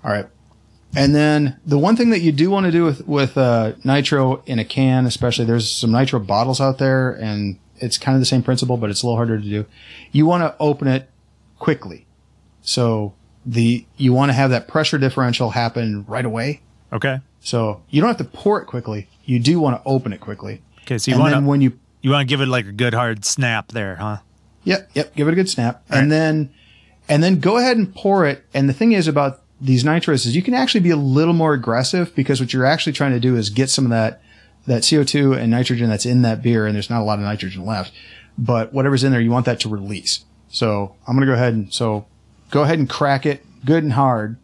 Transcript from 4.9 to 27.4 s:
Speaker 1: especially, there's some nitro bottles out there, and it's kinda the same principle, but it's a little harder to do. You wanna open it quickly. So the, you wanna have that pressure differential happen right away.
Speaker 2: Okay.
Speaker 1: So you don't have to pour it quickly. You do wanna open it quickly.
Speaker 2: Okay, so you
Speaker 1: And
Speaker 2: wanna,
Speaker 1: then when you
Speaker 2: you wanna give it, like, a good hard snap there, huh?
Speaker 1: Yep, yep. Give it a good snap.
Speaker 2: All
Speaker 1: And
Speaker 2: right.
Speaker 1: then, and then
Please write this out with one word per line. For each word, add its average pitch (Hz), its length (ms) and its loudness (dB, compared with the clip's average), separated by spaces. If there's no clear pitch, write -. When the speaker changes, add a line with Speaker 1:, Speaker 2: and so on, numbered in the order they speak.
Speaker 1:
especially, 120 380 -2
there's 113 260 0
some 117 200 -2
nitro 131 300 2
bottles 113 400 -2
out 135 180 0
there, 131 320 0
and 104 480 -6
it's 120 200 -6
kinda 135 220 0
the 127 40 2
same 127 180 0
principle, 127 340 -2
but 110 140 -4
it's 101 120 -6
a 123 40 -4
little 117 100 0
harder 113 220 0
to 104 100 -8
do. 104 180 -6
You 147 140 4
wanna 170 340 0
open 147 280 0
it 131 220 -2
quickly. - 480 -6
So 110 500 -2
the, 117 400 0
you 131 160 2
wanna 139 180 2
have 135 180 2
that 120 180 -2
pressure 156 280 -2
differential 127 540 0
happen 113 580 -4
right 120 160 -6
away. 117 360 -6
Speaker 2:
Okay. 135 280 -4
Speaker 1:
So 110 500 -4
you 143 100 2
don't 214 80 4
have 233 100 0
to 143 60 -6
pour - 380 -2
it - 40 -18
quickly. 107 420 -8
You 123 140 0
do 160 200 2
wanna 135 240 0
open 131 300 -2
it - 60 -16
quickly. 104 420 -14
Speaker 2:
Okay, 127 140 -4
so 131 120 -4
you 123 60 2
Speaker 1:
And 120 60 6
Speaker 2:
wanna, 147 140 4
Speaker 1:
then 143 100 2
when 143 140 2
you 131 120 4
Speaker 2:
you 127 100 0
wanna 143 160 2
give 139 160 -2
it, 135 60 0
like, 123 180 -2
a 101 60 -16
good 117 220 -2
hard 113 300 -2
snap 117 480 -4
there, 98 240 -8
huh? 104 220 -8
Speaker 1:
Yep, 196 300 -4
yep. 151 220 -4
Give 147 100 0
it 160 60 2
a - 20 2
good 185 140 0
snap. 117 420 -4
Speaker 2:
All - 80 0
Speaker 1:
And 143 120 2
Speaker 2:
right. 156 60 2
Speaker 1:
then, 156 340 0
and 147 140 4
then 180 180 2